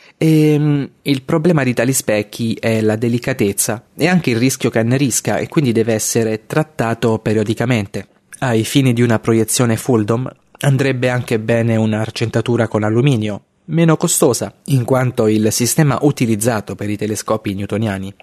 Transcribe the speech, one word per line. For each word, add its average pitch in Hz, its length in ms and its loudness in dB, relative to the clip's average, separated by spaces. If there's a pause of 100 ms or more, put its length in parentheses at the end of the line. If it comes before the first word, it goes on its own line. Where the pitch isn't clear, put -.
(180)
Ehm, 151 720 2 (140)
il 135 200 -2
problema 165 420 0
di 123 100 0
tali 123 180 0
specchi 113 600 -2
è 113 260 0
la 107 140 2
delicatezza 117 920 -2 (100)
e 151 100 0
anche 180 240 2
il 113 60 0
rischio 123 340 0
che 117 80 0
annerisca, 117 600 0
e 107 100 -4
quindi 139 240 0
deve 110 220 2
essere 110 520 -2
trattato 117 720 -2
periodicamente. 110 880 -2 (320)
Ai 117 240 0
fini 131 300 2
di 120 100 2
una 117 160 2
proiezione 113 580 0
Fulldom 117 540 0 (300)
andrebbe 135 480 0
anche 123 320 -2
bene 117 340 0
un'argentatura 110 920 0
con 107 160 -2
alluminio, 110 640 0 (180)
meno 165 320 2
costosa, 123 580 0 (120)
in 131 180 0
quanto 127 420 0
il 107 240 2
sistema 127 520 0
utilizzato 113 760 0
per 104 120 -8
i 104 80 -4
telescopi 107 580 -4
newtoniani 101 680 -4